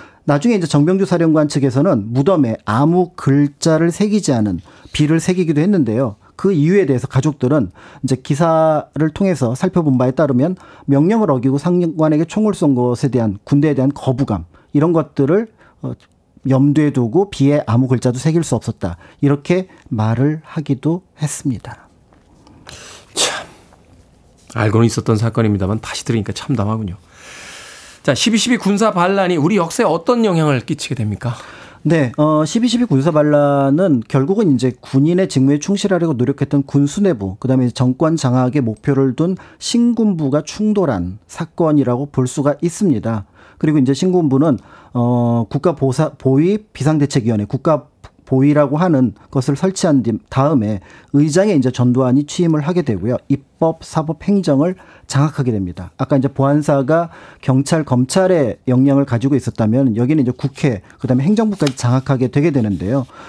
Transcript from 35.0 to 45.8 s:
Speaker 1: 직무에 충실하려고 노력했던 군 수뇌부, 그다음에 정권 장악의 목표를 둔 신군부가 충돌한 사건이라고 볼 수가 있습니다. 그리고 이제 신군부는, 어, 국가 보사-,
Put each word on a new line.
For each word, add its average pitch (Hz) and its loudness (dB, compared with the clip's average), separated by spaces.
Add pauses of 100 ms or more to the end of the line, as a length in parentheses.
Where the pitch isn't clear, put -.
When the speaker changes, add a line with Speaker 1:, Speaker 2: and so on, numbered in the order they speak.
Speaker 1:
직무에 139 2
충실하려고 180 -2
노력했던 135 -2
군 143 0
수뇌부, 135 -2
그다음에 127 0
정권 127 0
장악의 127 0
목표를 131 0
둔 175 -2 (220)
신군부가 208 0
충돌한 143 -2
사건이라고 143 -2
볼 127 0
수가 143 -2
있습니다. 113 -2 (320)
그리고 151 0
이제 135 2
신군부는, 156 2 (360)
어, 120 0
국가 160 -2
보사-, 135 -2